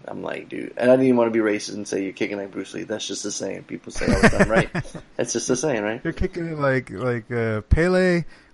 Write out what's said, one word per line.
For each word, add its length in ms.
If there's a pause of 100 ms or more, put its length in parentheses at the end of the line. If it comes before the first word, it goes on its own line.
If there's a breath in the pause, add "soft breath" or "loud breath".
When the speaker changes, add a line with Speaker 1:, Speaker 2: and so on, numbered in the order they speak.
Speaker 1:
I'm 160
like, 280
"Dude." 260
And 140
I 40
didn't 120
even 100
wanna 140
be 80
racist 360
and 140
say, 160
"You're 80
kicking 240
like 140
Bruce 240
Lee." 80
That's 240
just 160
the 80
saying. 340
People 260
say 220
all 80
the 80
time, 220
right? 220
Speaker 2:
<laughs> 440
Speaker 1:
That's 160
just 160
the 80
saying, 260
right? 220
Speaker 2:
You're 80
kicking 480
like, 300
like, 400
uh, 320
Pele, 640 (300 soft breath)